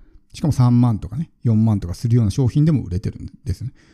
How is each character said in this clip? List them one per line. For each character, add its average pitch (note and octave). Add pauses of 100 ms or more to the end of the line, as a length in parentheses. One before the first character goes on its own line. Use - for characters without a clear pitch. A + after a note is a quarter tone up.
(340)
し -
か D#3+
も C#3
三 A#2+
万 A#2
と -
か G#2+
ね、 D#3 (120)
四 A2
万 G#2+
と F2
か F2
す -
る A#2
よ A#2+
う A2
な G#2
商 C3
品 D3
で E3
も C#3
売 -
れ F2
て G2
る -
ん - (140)
で -
す -
ね。 B2+ (220)